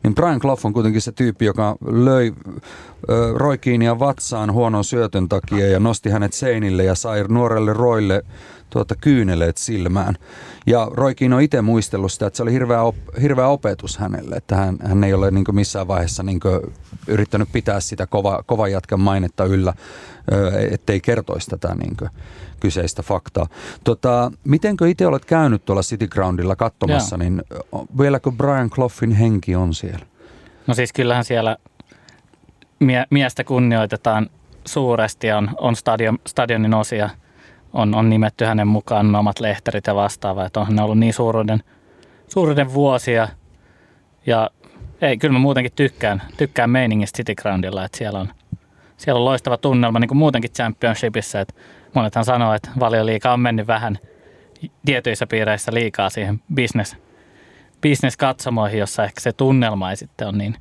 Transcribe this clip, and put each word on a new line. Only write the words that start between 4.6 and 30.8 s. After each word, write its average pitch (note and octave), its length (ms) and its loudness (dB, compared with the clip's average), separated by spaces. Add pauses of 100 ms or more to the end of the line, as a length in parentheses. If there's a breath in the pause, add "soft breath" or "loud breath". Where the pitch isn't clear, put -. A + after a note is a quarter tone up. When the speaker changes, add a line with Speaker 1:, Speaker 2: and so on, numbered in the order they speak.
Speaker 1:
syötön G2+ 440 -2
takia G2 400 0
ja F#2+ 120 4
nosti A2 300 0
hänet G2+ 220 0
seinille G#2 520 0
ja F#2 100 4
sai G#2+ 340 -2
nuorelle A2+ 440 2
Roylle, G#2+ 500 2 (480 loud breath)
tuota, - 300 0
kyyneleet F#2 560 2
silmään. F#2+ 580 -2 (520 loud breath)
Ja A2+ 280 4
Roy C3 200 0
Keane B2+ 200 2
on C3 80 4
ite C#3 200 2
muistellut G#2 500 0
sitä, - 140 -4
että G2 100 -6
se B2 60 -4
oli A#2 100 0
hirveä A#2+ 300 2
op-, - 400 -4
hirveä C3 240 2
opetus A2 520 -2
hänelle, G2 380 -6
että - 200 -2
hän, F#2+ 260 0
hän G2+ 220 2
ei G2 100 2
ole G2 160 2
niinku G2 220 0
missään G2 360 -2
vaiheessa F2+ 340 -2
niinku F#2+ 260 -2 (580)
yrittänyt G#2 460 0
pitää G#2+ 280 -2
sitä F#2 260 -6
kova, G2 400 -2
kovan G#2+ 260 0
jätkän F#2+ 280 -2
mainetta G2 440 0
yllä, F#2+ 300 2 (580 loud breath)
ö, G2+ 380 0
ettei G2+ 300 -2
kertoisi G2+ 500 -4
tätä F2 240 -6
niinku E2+ 320 -6 (540 loud breath)
kyseistä F2 420 -2
faktaa. F2 440 -4 (380 loud breath)
Tota, A#2+ 480 2 (120)
mitenkö E3+ 440 2
ite F3+ 180 2
olet C#3 180 0
käynyt D3 400 2
tuolla F#2+ 180 2
City G#2+ 240 -4
Groundilla F#2 500 0
katsomassa, A#2 600 0
Speaker 2:
Joo. - 20 -4
Speaker 1:
niin, F2 240 -2 (300)
o-, - 140 -10 (120)
vieläkö C#3 320 2
Brian C3 400 0
Cloughin B2 420 0
henki G#2 440 2
on F2 180 0
siellä? F2+ 320 -10 (600 loud breath)
Speaker 2:
No B2 80 0
siis A#2+ 180 -2